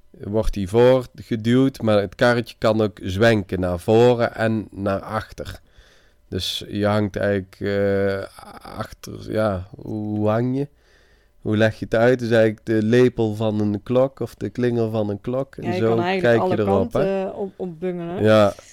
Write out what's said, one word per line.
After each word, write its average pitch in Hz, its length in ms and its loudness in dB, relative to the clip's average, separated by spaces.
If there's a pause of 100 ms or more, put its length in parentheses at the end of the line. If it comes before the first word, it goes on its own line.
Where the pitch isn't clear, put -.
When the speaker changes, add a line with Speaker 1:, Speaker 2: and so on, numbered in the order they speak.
(120)
Speaker 1:
wordt - 420 -4
die 98 160 -4
voorgeduwd, 120 1120 2
maar 107 200 2
het 98 140 -8
karretje 120 420 0
kan 110 240 2
ook 107 200 -2
zwenken 101 580 0
naar 90 200 -2
voren 117 560 4
en 110 360 -2
naar 98 300 -4
achter. - 580 -10 (680)
Dus - 380 -6
je 101 180 -2
hangt 104 300 0
eigenlijk, 101 440 -4
eh, 101 640 -2 (540)
achter, - 540 -14
ja, 101 440 -2
hoe 107 540 -4
hang 123 280 0
je? 143 100 -4 (720)
Hoe 107 160 -2
leg 110 220 2
je - 60 -8
het 107 100 -2
uit? 120 240 4
Dus 120 100 -4
eigenlijk 110 360 2
de 110 180 0
lepel 117 520 2
van 107 240 -2
een 104 240 -2
klok 127 360 0
of - 160 -8
de 110 140 -8
klingel 120 420 0
van 107 180 -2
een 101 120 -6
klok. 127 340 -6
En - 80 -12
Speaker 2:
Ja, 113 100 -4
je - 60 -4
Speaker 1:
zo 113 80 2
Speaker 2:
kan 113 160 2
eigenlijk 120 360 2
Speaker 1:
kijk 110 180 0
je 107 60 0
Speaker 2:
alle 98 80 0
Speaker 1:
erop, 98 220 0
hè? - 60 0
Speaker 2:
kanten 196 360 -2
op, 196 200 -8
op 175 240 -10
bungelen. 175 440 -6
Speaker 1:
Ja. 107 300 4 (200)